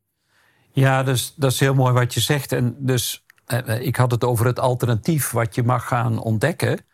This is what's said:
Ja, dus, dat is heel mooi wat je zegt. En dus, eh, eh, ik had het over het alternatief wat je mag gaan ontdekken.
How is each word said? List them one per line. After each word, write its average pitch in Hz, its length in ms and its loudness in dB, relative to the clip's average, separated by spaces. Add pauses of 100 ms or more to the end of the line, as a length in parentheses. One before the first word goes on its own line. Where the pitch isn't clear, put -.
(720)
Ja, 135 320 4
dus, 123 340 -2
dat 135 160 2
is - 80 -2
heel 139 140 4
mooi 127 180 4
wat 123 220 2
je 120 60 -2
zegt. 139 320 -2
En 123 260 0
dus, 127 460 -2 (220)
eh, 123 120 -4 (100)
eh, 110 180 -2
ik 120 100 -2
had 127 140 2
het 120 140 0
over 120 220 2
het 123 140 0
alternatief 127 720 0
wat 117 240 -2
je 127 80 0
mag 120 240 0
gaan 117 320 -2
ontdekken. 117 600 -2 (160)